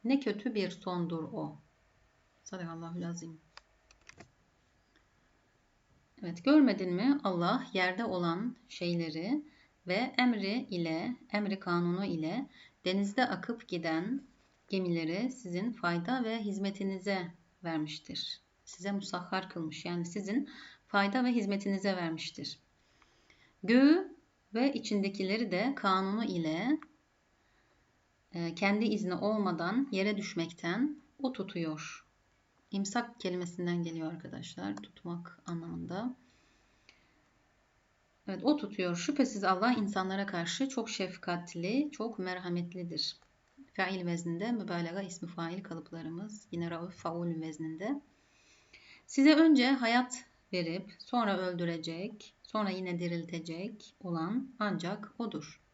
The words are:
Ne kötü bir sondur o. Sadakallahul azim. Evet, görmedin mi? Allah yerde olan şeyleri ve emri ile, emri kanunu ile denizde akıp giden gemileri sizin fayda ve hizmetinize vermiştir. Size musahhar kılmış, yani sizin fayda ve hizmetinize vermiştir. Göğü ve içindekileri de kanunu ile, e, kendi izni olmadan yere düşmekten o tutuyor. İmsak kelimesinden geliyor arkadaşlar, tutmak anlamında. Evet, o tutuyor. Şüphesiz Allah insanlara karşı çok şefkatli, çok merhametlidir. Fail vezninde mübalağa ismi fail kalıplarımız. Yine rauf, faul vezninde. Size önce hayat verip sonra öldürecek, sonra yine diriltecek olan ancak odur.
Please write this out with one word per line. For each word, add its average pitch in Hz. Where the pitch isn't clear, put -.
Ne 269
kötü 214
bir 185
sondur 170
o. 151
Sadakallahul 170
azim. 165
Evet, 175
görmedin 214
mi? 262
Allah 190
yerde 185
olan 180
şeyleri 175
ve 220
emri 233
ile, 170
emri 202
kanunu 175
ile 180
denizde 202
akıp 208
giden 175
gemileri 170
sizin 185
fayda 175
ve 226
hizmetinize 196
vermiştir. 165
Size 196
musahhar 185
kılmış, 160
yani 175
sizin 202
fayda 202
ve 247
hizmetinize 202
vermiştir. 165
Göğü 277
ve 262
içindekileri 196
de 214
kanunu 196
ile, 185
e, 170
kendi 208
izni 180
olmadan 196
yere 196
düşmekten 185
o 262
tutuyor. 165
İmsak 226
kelimesinden 175
geliyor 165
arkadaşlar, 175
tutmak -
anlamında. 170
Evet, 190
o 294
tutuyor. 180
Şüphesiz 233
Allah 190
insanlara 196
karşı 180
çok 226
şefkatli, 180
çok 220
merhametlidir. 175
Fail 185
vezninde 170
mübalağa 175
ismi 175
fail 175
kalıplarımız. 170
Yine 170
rauf, 175
faul 170
vezninde. 160
Size 285
önce 285
hayat 247
verip 175
sonra 208
öldürecek, 175
sonra 208
yine 185
diriltecek 170
olan 180
ancak 180
odur. 180